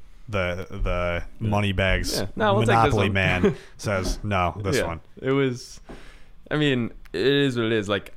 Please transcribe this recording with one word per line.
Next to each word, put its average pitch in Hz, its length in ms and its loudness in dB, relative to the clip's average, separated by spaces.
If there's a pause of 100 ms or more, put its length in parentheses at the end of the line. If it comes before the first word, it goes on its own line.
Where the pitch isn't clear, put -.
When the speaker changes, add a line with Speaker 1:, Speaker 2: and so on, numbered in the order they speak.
(280)
Speaker 1:
the, 92 440 -2
the 87 520 -2 (160)
Speaker 2:
Yeah. 110 100 -2
Speaker 1:
money 101 220 2
bags 92 480 0
Speaker 2:
Yeah. 101 160 -2
"No, 208 180 2
we'll 101 100 4
take - 60 2
this - 80 6
Speaker 1:
monopoly 107 320 4
Speaker 2:
one." 92 40 -2
<laughs> - 0 -
Speaker 1:
man 92 420 2 (220)
says, 95 460 -2
"No, 92 400 0
this 95 140 0
Speaker 2:
Yeah. 95 100 0
Speaker 1:
one." 82 140 -8 (200)
Speaker 2:
It 131 100 0
was, 135 500 -2 (680)
I - 60 0
mean, 135 360 2 (220)
it 87 120 0
is 139 300 4
what 117 100 0
it 110 80 2
is. 104 160 2
Like, 98 280 -2